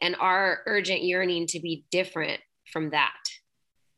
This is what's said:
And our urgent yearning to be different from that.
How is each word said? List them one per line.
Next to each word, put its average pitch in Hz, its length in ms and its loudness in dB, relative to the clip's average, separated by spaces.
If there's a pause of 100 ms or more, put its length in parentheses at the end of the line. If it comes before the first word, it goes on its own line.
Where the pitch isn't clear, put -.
And 175 160 0
our 185 480 2
urgent 190 380 0
yearning 180 440 0
to 165 120 -4
be 160 320 -6
different 170 500 -2 (300)
from 156 200 -2
that. 143 260 2 (800)